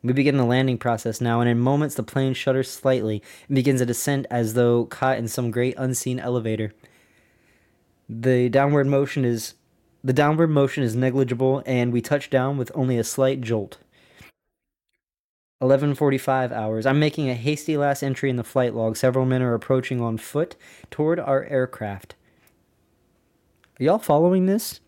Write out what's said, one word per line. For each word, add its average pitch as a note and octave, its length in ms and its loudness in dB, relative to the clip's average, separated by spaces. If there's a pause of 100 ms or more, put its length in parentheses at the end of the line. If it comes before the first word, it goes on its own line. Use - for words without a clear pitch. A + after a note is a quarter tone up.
We B2 120 -2
begin C#3 240 2
the C3 80 4
landing B2+ 340 2
process A2+ 420 -2
now, A#2 200 2
and A#2+ 100 4
in A#2+ 80 2
moments C#3 380 0
the B2 80 -4
plane C3+ 300 -2
shudders C3 360 -2
slightly A2 500 -2 (280)
and C#3 80 0
begins C3 240 2
a B2 60 2
descent C3+ 440 -2
as A#2 240 -2
though A#2+ 300 4
caught C3 340 -2
in A#2 80 -6
some A#2 240 -4
great B2 260 -2
unseen B2+ 440 -4
elevator. A2 520 -4 (1400)
The B2 400 2
downward C#3 380 4
motion C#3 380 0
is, A#2+ 300 -2 (500)
the C3 80 2
downward D#3 380 4
motion C#3 340 2
is A2+ 100 -2
negligible, C3 720 0
and B2 260 0
we A#2+ 80 0
touch C#3+ 300 -4
down C3+ 260 0
with B2+ 160 -6
only C3 240 0
a A2+ 60 0
slight C3 380 0
jolt. A2 380 -4 (1800)
Eleven C3+ 360 4
forty-five C3 560 0
hours. A2 340 -2
I'm C3+ 140 4
making D3+ 280 0
a B2+ 60 -2
hasty D3 420 -4
last C#3+ 280 0
entry C3+ 260 -2
in B2 60 -2
the A#2 80 -4
flight B2 280 0
log. A2+ 240 -2
Several C3 300 2
men C3 160 0
are B2 120 0
approaching B2+ 460 -2
on A2+ 160 -4
foot D3+ 380 -6 (380)
toward D#3 260 -2
our C#3 240 0
aircraft. A#2+ 720 -6 (1700)
Are - 20 -2
y'all E3+ 160 2
following F3+ 480 2
this? G3+ 420 -2